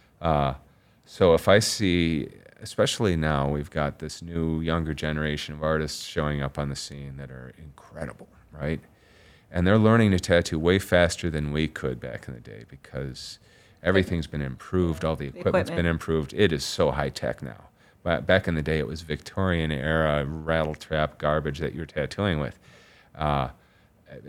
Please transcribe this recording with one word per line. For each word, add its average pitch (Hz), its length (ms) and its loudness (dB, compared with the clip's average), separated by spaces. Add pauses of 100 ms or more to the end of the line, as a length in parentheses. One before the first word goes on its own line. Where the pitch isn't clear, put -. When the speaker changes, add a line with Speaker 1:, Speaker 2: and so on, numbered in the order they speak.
(220)
Speaker 1:
Uh, 73 320 2 (500)
so 87 300 6
if 78 120 2
I 98 120 8
see, 87 720 2 (340)
especially 107 540 0
now, 76 340 0
we've 73 200 -4
got 73 280 -4
this - 240 -12
new 82 380 -2
younger 80 340 -2
generation 76 600 -4
of 76 80 -8
artists 78 420 -2
showing 76 380 -2
up 69 160 -6
on 71 120 -4
the 69 60 -8
scene 69 420 -12
that 69 120 -14
are 64 280 -16
incredible, 76 720 -16 (240)
right? 76 280 -4 (720)
And 87 160 0
they're 104 120 8
learning 110 320 6
to 92 80 4
tattoo 85 400 2
way 87 200 4
faster 87 520 2
than 76 220 -2
we 78 160 0
could 64 320 -6
back 58 280 -12
in 65 60 -12
the 58 60 -16
day, 57 280 -18
because - 680 -12 (440)
everything's 90 440 2
been 76 160 -6
improved, 78 640 -2
all 80 120 0
the 69 140 -8
Speaker 2:
The - 80 -14
Speaker 1:
equipment's - 320 0
been - 80 -2
Speaker 2:
equipment. 85 160 2
Speaker 1:
improved. 78 400 -2
It 95 180 4
is 71 120 -2
so 80 260 0
high 69 200 -2
tech - 320 -6
now. 57 260 -14 (340)
But 82 240 -2
back 95 220 4
in 85 80 0
the 78 60 0
day, 78 180 0
it 71 80 -2
was 82 140 -8
Victorian 82 720 -2
era 76 540 2
rattle 78 480 -2
trap 76 420 -2
garbage 76 440 0
that 71 140 -4
you're 78 120 -8
tattooing 78 540 -2
with. 67 180 -6 (580)
Uh, 73 320 0 (800)